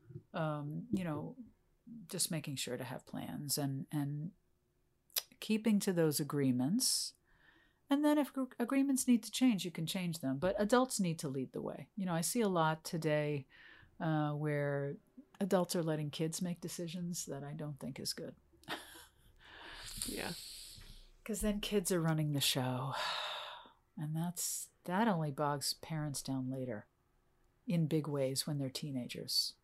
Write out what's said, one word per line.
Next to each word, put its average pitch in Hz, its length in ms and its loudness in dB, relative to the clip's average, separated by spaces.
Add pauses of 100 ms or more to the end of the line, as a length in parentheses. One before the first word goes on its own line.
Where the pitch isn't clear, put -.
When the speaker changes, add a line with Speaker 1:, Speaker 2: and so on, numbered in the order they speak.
(340)
Speaker 1:
um, 156 580 -2
you 190 120 0
know, 156 320 -4 (760)
just 180 220 -2
making 156 240 -4
sure 123 220 -6
to 127 60 -8
have - 220 -10
plans - 540 -6
and, 135 320 -2
and 147 400 -2 (1080)
keeping 214 420 2
to 196 120 2
those 160 260 4
agreements. 143 960 2 (800)
And 285 120 4
then 302 140 6
if 285 160 0
gr-, 269 120 -2 (120)
agreements 269 500 2
need 240 160 8
to - 80 -10
change, 226 320 4
you 185 60 -2
can 165 160 -2
change 170 340 -2
them. 135 200 0
But 180 180 2
adults 247 420 4
need 165 200 2
to - 100 -4
lead 131 240 -4
the - 80 -4
way. - 340 -8
You 185 120 -2
know, 180 60 0
I 165 80 2
see 233 200 0
a 214 60 4
lot 160 360 4
today, 151 600 2 (560)
uh, 151 300 2
where 143 640 0 (440)
adults 185 360 4
are 175 80 2
letting 156 260 0
kids 160 320 -2
make 175 200 -2
decisions 175 640 -6
that 139 180 -8
I 143 100 -8
don't 147 260 -6
think 147 200 -8
is - 140 -4
good. - 200 -8 (340)
<laughs> - 60 -6 (1300)
Speaker 2:
Yeah. - 240 -4 (920)
Speaker 1:
'Cause 196 180 -6
then 208 200 0
kids 208 300 0
are 175 100 4
running 156 320 2
the 139 80 2
show. 127 580 0
<sighs> - 1000 -8
And 156 180 -4
that's, - 520 -4 (160)
that 196 240 2
only 160 240 2
bogs 147 440 0
parents 151 460 -4
down 131 300 -2
later 127 340 -4 (800)
in 170 220 4
big 151 200 2
ways 135 380 0
when 151 140 -2
they're 135 100 -2
teenagers. - 840 -4 (100)